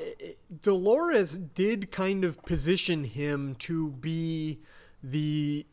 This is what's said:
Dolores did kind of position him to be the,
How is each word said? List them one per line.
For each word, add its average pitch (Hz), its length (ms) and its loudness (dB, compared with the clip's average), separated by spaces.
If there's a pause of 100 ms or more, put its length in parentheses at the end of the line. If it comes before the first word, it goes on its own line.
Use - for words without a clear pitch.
(640)
Dolores 208 760 4
did 196 540 0
kind 190 340 0
of 170 200 -2
position 160 580 2
him 139 540 -2
to 160 340 -2
be 156 680 -4 (420)
the, 151 720 0